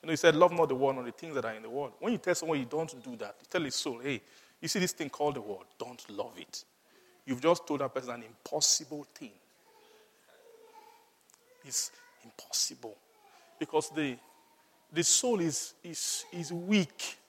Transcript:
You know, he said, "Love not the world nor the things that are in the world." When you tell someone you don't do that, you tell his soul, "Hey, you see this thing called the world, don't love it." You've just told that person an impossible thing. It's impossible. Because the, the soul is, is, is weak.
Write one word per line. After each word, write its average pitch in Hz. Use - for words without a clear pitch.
You -
know, 165
he 151
said, 160
"Love 175
not 165
the 135
world 135
nor 127
the 120
things 165
that 123
are 110
in 110
the 110
world." 131
When 214
you 214
tell 180
someone 160
you 127
don't 147
do 120
that, 107
you -
tell 175
his 135
soul, 120
"Hey, 127
you 165
see 208
this 180
thing 147
called 147
the 123
world, 98
don't 120
love 104
it." -
You've 127
just 165
told 143
that 135
person 127
an 120
impossible 143
thing. 117
It's -
impossible. -
Because 151
the, 143
the 165
soul 233
is, 165
is, -
is 170
weak. 180